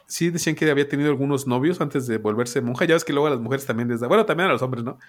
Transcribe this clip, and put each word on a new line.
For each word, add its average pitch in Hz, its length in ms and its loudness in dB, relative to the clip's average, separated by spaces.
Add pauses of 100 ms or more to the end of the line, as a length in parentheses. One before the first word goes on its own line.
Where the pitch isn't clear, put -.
sí - 240 -2
decían 165 260 -2
que 156 140 2
había 143 180 4
tenido 143 220 0
algunos 139 380 0
novios 139 340 0
antes 139 240 -2
de 113 120 0
volverse 107 440 -2
monja. 120 240 -2
Ya 160 80 4
ves 156 100 2
que 151 100 -4
luego 143 140 2
a 147 40 2
las 127 80 0
mujeres 127 260 -4
también 120 240 -2
les 120 120 -2
da, 120 60 -2
bueno, 208 180 4
también 175 240 0
a 143 40 2
los 120 80 0
hombres, 127 220 -4
¿no? 131 240 -8